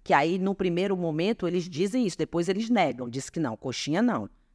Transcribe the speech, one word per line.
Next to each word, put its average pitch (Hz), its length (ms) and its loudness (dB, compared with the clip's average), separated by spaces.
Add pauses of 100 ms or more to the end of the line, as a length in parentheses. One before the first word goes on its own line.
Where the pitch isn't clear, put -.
Que 185 100 0
aí, 160 260 4
no 190 160 0
primeiro 190 420 0
momento, 175 500 0
eles 175 220 -2
dizem 196 360 0
isso, 175 120 -4
depois 165 320 -2
eles 220 200 -2
negam, 131 400 2
diz 131 200 -6
que - 100 -6
não, 123 160 -2
coxinha 143 460 -2
não, 156 280 0 (260)